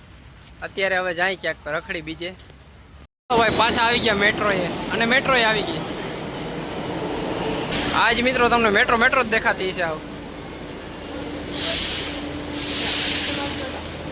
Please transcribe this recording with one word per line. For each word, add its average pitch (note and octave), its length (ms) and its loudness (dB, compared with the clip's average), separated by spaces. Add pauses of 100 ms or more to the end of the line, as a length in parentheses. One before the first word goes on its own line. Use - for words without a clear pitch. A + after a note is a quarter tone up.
(600)
અત્યારે F#3+ 360 0
હવે F#3 160 -2
જાય F3+ 220 0
ક્યાંક D#3+ 320 -6
રખડી E3 340 -6
બીજે. D#3+ 300 -8 (1000)
તો B3 80 4
ભાઈ, A3 200 4
પાછા A#3+ 280 4
આવી A#3+ 140 4
ગયા A3 140 2
મેટ્રોએ, G3+ 540 2 (260)
અને A3 120 2
મેટ્રોએ B3+ 380 4
આવી G#3+ 180 2
ગઈ. D#3+ 200 -4 (2250)
આજ A3 260 4
મિત્રો B3 280 4
તમને A3+ 200 4
મેટ્રો, A#3 280 4
મેટ્રો B3+ 260 4
જ A3+ 40 -4
દેખાતી G#3+ 440 0
છે. F3+ 100 -4
આવ, D#3+ 160 -2 (4000)